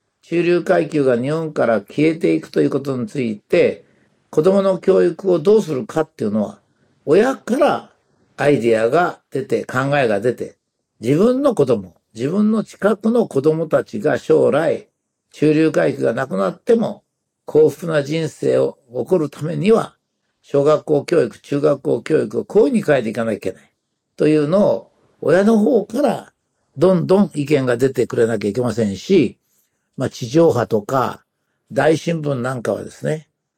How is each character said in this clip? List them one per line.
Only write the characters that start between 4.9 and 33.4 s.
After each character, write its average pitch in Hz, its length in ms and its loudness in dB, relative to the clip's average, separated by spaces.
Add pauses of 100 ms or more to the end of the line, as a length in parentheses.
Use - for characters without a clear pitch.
育 180 280 -2
を 170 60 0
ど 190 180 2
う 208 60 2
す 156 100 -8
る 120 140 -6
か 156 160 -2
っ 151 80 -10
て - 140 -10
い 110 40 -4
う - 20 -4
の 107 120 -2
は、 - 180 -10 (440)
親 214 320 2
か - 200 -4
ら 233 360 0 (440)
ア 143 120 0
イ 143 120 4
デ 113 180 2
ア 110 100 2
が 160 320 0 (100)
出 131 140 -6
て、 107 200 -4
考 139 340 -2
え 131 100 2
が 101 120 0
出 117 140 0
て、 - 220 -12 (440)
自 123 160 0
分 247 260 2
の 277 120 2
子 - 120 2
供、 101 280 -4 (200)
自 117 140 -4
分 170 240 0
の - 120 -2
近 208 320 -2
く 220 140 -2
の 226 160 0
子 135 160 -4
供 156 240 0
た 135 180 0
ち 113 160 -10
が 131 180 -2
将 139 320 2
来、 139 380 -2 (440)
中 151 220 2
流 156 180 2
階 160 240 0
級 135 60 -6
が 127 100 0
な 131 140 -4
く 156 100 -8
な 190 140 -2
っ 185 100 -12
て - 140 0
も、 180 280 -2 (420)
幸 151 260 4
福 - 160 -8
な 156 180 -2
人 156 240 -4
生 131 300 0
を 135 200 -2 (140)
送 127 260 -2
る 147 120 -2
た - 120 -14
め 156 140 -6
に 175 160 2
は、 - 240 0 (460)
小 143 200 0
学 147 220 2
校 147 200 0
教 - 180 2
育、 117 180 -6
中 143 200 -6
学 - 220 0
校 131 200 -2
教 147 200 0
育 117 160 -6
を 110 60 -4
こ - 160 0
う - 40 6
い - 20 4
う 294 40 -2
ふ - 40 -2
う - 20 0
に 208 60 0
変 147 160 2
え 120 40 -2
て 110 60 -6
い 113 40 -6
か 113 120 -6
な 113 80 -2
き - 20 -2
ゃ - 20 -2
い - 40 -14
け 95 120 -6
な - 80 -20
い - 120 -20 (440)
と 156 120 0
い 156 80 4
う 151 100 0
の 185 220 2
を、 - 240 -4 (280)
親 175 240 2
の 226 140 4
方 220 280 2
か 262 160 -4
ら 208 300 -2 (440)
ど 180 180 4
ん 165 120 0
ど 185 160 4
ん 165 120 0
意 143 120 -4
見 135 200 0
が 120 100 0
出 131 140 2
て 123 160 -2
く 127 100 -8
れ 117 100 4
な 113 120 -2
き 104 80 -4
ゃ - 20 0
い 101 40 -2
け 123 80 -4
ま 120 120 -2
せ 113 140 -2
ん 98 100 -4
し、 151 420 0 (580)
ま 127 100 -4
あ、 104 40 -6
地 - 180 -10
上 156 240 4
波 110 140 -2
と 110 140 -2
か、 110 440 -4 (480)
大 143 260 2
新 165 240 -6
聞 143 120 -4
な 127 200 -4
ん 123 80 -8
か 110 100 -2
は 98 120 -6
で - 60 -16
す - 140 -14
ね、 151 240 -6 (300)